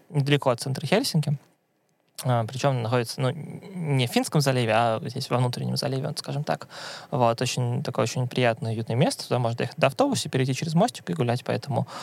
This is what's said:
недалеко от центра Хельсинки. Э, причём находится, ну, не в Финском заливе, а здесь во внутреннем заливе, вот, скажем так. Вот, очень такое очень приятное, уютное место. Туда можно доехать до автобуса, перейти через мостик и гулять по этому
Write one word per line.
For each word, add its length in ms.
недалеко 400
от 100
центра 260
Хельсинки. 520
Э, 220
причём 360
находится, 380
ну, 100
не 760
в 40
Финском 300
заливе, 340
а 340
здесь 200
во 100
внутреннем 380
заливе, 320
вот, 120
скажем 240
так. 240
Вот, 320
очень 400
такое 220
очень 240
приятное, 440
уютное 240
место. 280
Туда 140
можно 200
доехать 200
до 100
автобуса, 420
перейти 240
через 200
мостик 360
и 40
гулять 300
по 80
этому 340